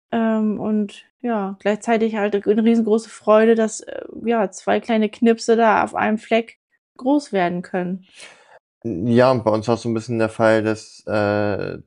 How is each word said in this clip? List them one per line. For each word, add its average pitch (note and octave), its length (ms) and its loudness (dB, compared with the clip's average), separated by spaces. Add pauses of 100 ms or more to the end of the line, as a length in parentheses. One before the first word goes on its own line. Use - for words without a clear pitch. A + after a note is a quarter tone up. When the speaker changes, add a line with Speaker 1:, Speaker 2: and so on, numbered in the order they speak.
(120)
Speaker 1:
Ähm, A3 480 -2
und G#3 440 -4 (160)
ja, G3+ 400 -4
gleichzeitig G#3+ 560 -2
halt G3+ 180 -2 (120)
eine G#3+ 180 0
riesengroße A3 460 2
Freude, A3 440 4
dass, A3 260 -2
äh, - 240 -12 (200)
ja, A3 260 0
zwei G#3+ 300 -2
kleine G#3+ 280 0
Knipse A3+ 480 2
da A3 280 4
auf G#3+ 100 -8
einem G#3+ 240 -2
Fleck A3+ 400 -4 (400)
groß C#4 340 0
werden F3 300 -2
können. F3+ 440 -8 (800)
Speaker 2:
Ja, A#2 480 2
und A2+ 120 -2
bei A2+ 60 0
uns G#2+ 160 -2
war A#2 100 2
es - 60 -8
so A#2+ 60 -6
ein A2+ 60 -2
bisschen A2+ 240 -6
der A2 100 0
Fall, A2 340 2
dass, - 440 -6
äh, G#2 800 -2